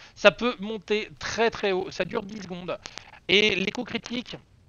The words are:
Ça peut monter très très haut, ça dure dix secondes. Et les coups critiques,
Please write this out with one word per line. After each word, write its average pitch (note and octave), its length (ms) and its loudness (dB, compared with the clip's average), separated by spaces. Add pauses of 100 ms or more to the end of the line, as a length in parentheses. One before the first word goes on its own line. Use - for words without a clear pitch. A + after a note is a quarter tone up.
(140)
Ça - 180 8
peut A#3 260 -2
monter G#3 600 -4
très A3+ 320 2
très G3 220 -2
haut, F#3 180 -2
ça - 140 -4
dure G#3+ 180 -4
dix G3+ 200 -12
secondes. F3+ 360 -8 (500)
Et G#3 260 6
les F#3+ 160 0
coups A#3+ 180 -4
critiques, A#3 480 -4 (320)